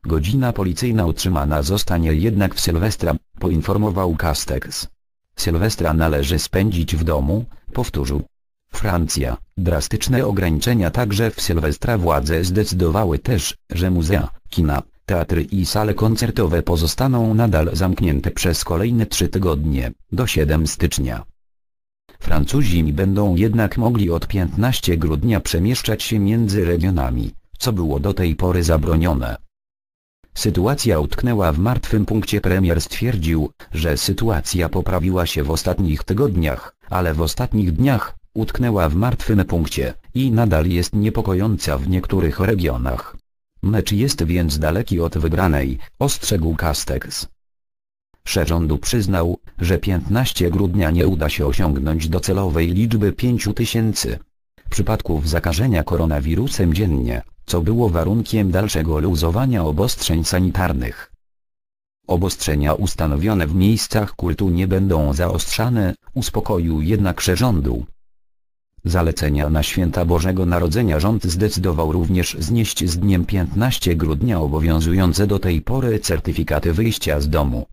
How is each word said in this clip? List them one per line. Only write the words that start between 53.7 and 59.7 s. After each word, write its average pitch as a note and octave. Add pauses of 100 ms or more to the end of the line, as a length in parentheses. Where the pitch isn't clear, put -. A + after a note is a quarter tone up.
przypadków E2
zakażenia E2+
koronawirusem E2
dziennie, C#2 (240)
co F2
było A2
warunkiem G2
dalszego E2
luzowania F2
obostrzeń E2